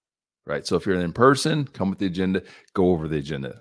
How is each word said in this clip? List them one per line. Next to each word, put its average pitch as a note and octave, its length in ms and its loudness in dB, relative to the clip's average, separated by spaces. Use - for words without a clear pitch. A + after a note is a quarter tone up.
right? C#2+ 200 -6
So F#2 120 0
if - 80 -8
you're F#2 160 0
in E2+ 100 -4
person, C#3 560 2
come F#2+ 220 -4
with F#2+ 100 -4
the G2+ 60 0
agenda, F#2 360 0
go F#2 180 4
over D#2+ 180 0
the D#2 80 0
agenda. C#2 440 -8